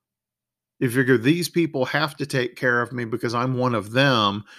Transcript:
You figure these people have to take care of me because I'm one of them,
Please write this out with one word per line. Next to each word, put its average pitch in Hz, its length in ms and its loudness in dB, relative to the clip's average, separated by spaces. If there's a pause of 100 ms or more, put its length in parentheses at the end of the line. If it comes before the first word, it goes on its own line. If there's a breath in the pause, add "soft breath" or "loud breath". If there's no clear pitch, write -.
(800)
You 131 100 2
figure 123 300 4
these 156 280 2
people 151 380 -2
have 147 320 -4
to 143 80 -6
take 123 300 -4
care 123 260 0
of 117 100 -4
me 123 140 -6
because 117 300 -4
I'm 127 180 -2
one 123 220 0
of 104 160 -4
them, 110 540 2 (140)